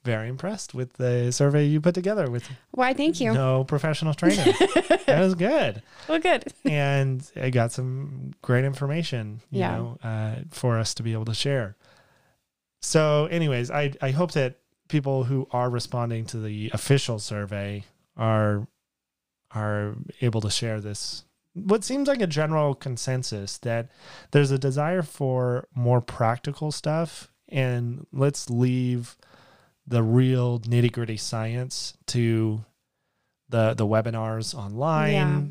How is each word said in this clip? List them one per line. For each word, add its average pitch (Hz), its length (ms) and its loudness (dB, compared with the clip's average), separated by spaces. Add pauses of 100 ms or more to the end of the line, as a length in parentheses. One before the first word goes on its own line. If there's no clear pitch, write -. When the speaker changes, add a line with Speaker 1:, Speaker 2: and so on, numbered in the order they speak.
Speaker 1:
very 113 260 -2
impressed 170 460 -8
with 127 180 -6
the 123 380 0
survey 143 340 4
you 151 160 2
put 175 140 2
together 185 340 -2
with 120 180 -6 (240)
Speaker 2:
Why, 254 220 2
thank 294 260 0
you. 226 140 2
Speaker 1:
no 131 300 2
professional 151 500 -2
training. 208 460 4
Speaker 2:
<laughs> 370 60 6 (420)
Speaker 1:
That 180 140 6
was 185 140 4
good. 175 460 2 (280)
Speaker 2:
Well, 330 100 2
good. 320 240 2 (220)
Speaker 1:
And 139 600 2 (160)
I 127 80 0
got 123 220 2
some 135 720 -8
great 127 240 2
information, 135 760 -4 (100)
you 143 120 -2
Speaker 2:
Yeah. 175 160 -2
Speaker 1:
know, 117 260 -6
uh, 110 320 -4 (160)
for 120 260 0
us 113 180 -2
to 110 80 -8
be 113 100 -2
able 110 120 -4
to 113 80 -4
share. 120 440 -4 (1040)
So 151 500 4
anyways, 139 400 0
I, 147 300 -2
I 131 100 0
hope 165 220 0
that 131 260 -2 (300)
people 135 340 0
who 131 280 -2
are 123 180 0
responding 117 580 -4
to 117 120 -8
the 107 340 -6
official 123 460 2
survey 101 640 -8 (320)
are, 107 500 2 (840)
are 104 440 -4 (260)
able 113 200 0
to 104 80 0
share 110 320 -4
this, - 420 -10 (300)
what 196 320 0
seems 269 240 -2
like 262 120 0
a 190 60 2
general 151 480 0
consensus 123 840 -6
that 117 300 -4 (420)
there's 143 200 4
a 135 80 2
desire 147 440 0
for 127 720 -2
more 123 280 4
practical 127 680 -2
stuff, 156 600 -4 (160)
and 123 640 -2
let's 139 380 -2
leave 123 640 0 (720)
the 120 160 2
real 123 560 4
nitty-gritty 117 580 0
science 117 760 -6 (140)
to 113 560 2 (840)
the, 113 240 4
the 113 140 0
webinars 110 680 -2
online 151 600 0
Speaker 2:
Yeah. 143 380 2